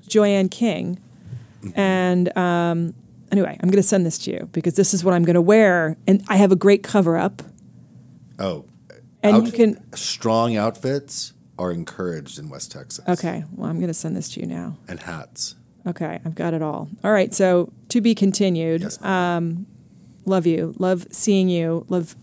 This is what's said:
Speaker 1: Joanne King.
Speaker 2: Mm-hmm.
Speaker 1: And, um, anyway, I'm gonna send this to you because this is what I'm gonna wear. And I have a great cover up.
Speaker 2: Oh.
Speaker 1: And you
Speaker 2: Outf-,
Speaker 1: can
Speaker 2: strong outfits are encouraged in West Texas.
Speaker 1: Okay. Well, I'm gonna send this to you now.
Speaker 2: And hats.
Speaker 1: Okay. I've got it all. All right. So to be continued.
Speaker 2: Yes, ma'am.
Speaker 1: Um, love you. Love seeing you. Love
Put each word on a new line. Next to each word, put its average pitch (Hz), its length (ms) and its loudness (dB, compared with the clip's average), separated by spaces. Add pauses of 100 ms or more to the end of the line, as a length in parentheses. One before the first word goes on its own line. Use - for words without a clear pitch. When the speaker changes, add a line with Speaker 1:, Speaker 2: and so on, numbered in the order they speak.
Speaker 1:
Joanne 202 420 2
King. 180 500 -4 (640)
Speaker 2:
Mm-hmm. - 180 -6
Speaker 1:
And, 180 580 2
um, 170 560 0 (380)
anyway, - 300 0
I'm 180 80 2
gonna 190 140 4
send 190 220 2
this 160 140 -4
to - 120 -6
you - 200 -8
because 170 240 -2
this - 180 4
is 175 100 0
what 185 100 4
I'm 175 120 4
gonna 175 160 6
wear. 180 560 4 (100)
And 196 200 4
I 202 100 2
have 196 140 6
a 190 40 8
great 202 280 4
cover 170 340 2
up. 185 240 -2 (960)
Speaker 2:
Oh. 95 280 -6 (560)
Speaker 1:
And 214 260 4
you 233 40 -6
Speaker 2:
Outf-, - 40 -10
Speaker 1:
can 226 420 2
Speaker 2:
strong 113 580 -2
outfits 131 760 -4 (240)
are 90 160 -4
encouraged 82 680 -10
in 73 100 -14
West 67 220 -14
Texas. - 380 -16
Speaker 1:
Okay. 175 340 -4 (100)
Well, - 160 -8
I'm 165 120 -4
gonna 175 120 -4
send 160 220 -6
this - 140 -8
to - 100 -12
you - 80 -10
now. - 300 -10 (100)
Speaker 2:
And 87 140 -12
hats. - 540 -12 (300)
Speaker 1:
Okay. 165 380 -8
I've 165 120 -8
got 165 180 -4
it 160 80 -4
all. 151 260 -6 (160)
All 202 80 0
right. 202 220 2
So 180 380 2 (180)
to 240 100 0
be 226 160 2
continued. 170 680 0
Speaker 2:
Yes, 208 200 -8
ma'am. 190 100 -2 (260)
Speaker 1:
Um, 170 300 -6 (580)
love 185 220 0
you. 165 300 0
Love 185 340 -2
seeing 190 380 2
you. 165 400 -2
Love 175 340 -4